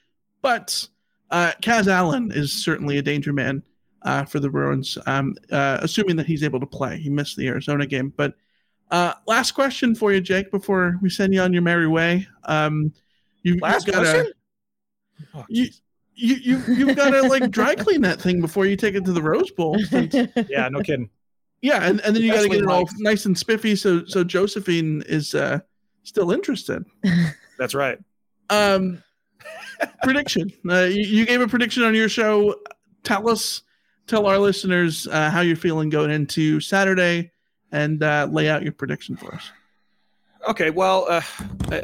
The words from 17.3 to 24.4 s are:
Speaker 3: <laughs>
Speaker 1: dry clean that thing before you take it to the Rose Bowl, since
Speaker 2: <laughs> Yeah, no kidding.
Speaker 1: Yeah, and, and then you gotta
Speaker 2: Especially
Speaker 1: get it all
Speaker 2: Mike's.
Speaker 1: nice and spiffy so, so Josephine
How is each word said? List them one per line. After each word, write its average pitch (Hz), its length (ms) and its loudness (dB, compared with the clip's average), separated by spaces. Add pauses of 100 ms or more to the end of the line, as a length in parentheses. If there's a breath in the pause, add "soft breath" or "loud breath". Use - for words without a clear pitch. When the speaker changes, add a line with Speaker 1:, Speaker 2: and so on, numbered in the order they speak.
Speaker 3:
<laughs> - 0 -
Speaker 1:
dry 233 240 2
clean 381 260 2
that 185 200 0
thing 180 200 0
before 170 240 0
you 196 120 2
take 202 180 0
it 196 100 -2
to 185 80 0
the 170 100 0
Rose 214 280 0
Bowl, 170 300 0
since 196 340 0
Speaker 2:
<laughs> 240 340 0
Yeah, 131 220 -2
no 139 100 -4
kidding. 131 300 -4 (500)
Speaker 1:
Yeah, 233 260 2
and, 202 140 2
and 214 160 2
then 226 60 2
you 226 80 4
gotta 214 140 4
Speaker 2:
Especially 196 160 2
Speaker 1:
get 202 40 2
it 190 60 2
all 180 100 4
Speaker 2:
Mike's. 180 180 -4
Speaker 1:
nice 208 280 0
and 185 100 2
spiffy 220 400 0
so, 175 300 2
so 180 180 0
Josephine 175 800 -2